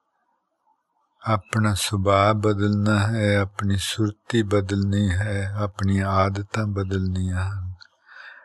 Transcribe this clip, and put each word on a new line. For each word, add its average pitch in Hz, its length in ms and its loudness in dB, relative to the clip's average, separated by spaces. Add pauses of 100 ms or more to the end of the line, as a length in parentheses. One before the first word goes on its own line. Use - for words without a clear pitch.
(1300)
ਆਪਣਾ 107 480 0
ਸੁਭਾਅ 98 580 2
ਬਦਲਣਾ 104 720 2
ਹੈ, 104 320 2
ਆਪਣੀ 98 380 -2
ਸੁਰਤੀ 104 680 -2
ਬਦਲਣੀ 101 680 0
ਹੈ, 101 420 -2
ਆਪਣੀਆਂ 98 540 -2
ਆਦਤਾਂ 101 600 0
ਬਦਲਣੀਆਂ 95 840 -2
ਹਨ। 92 240 -8 (720)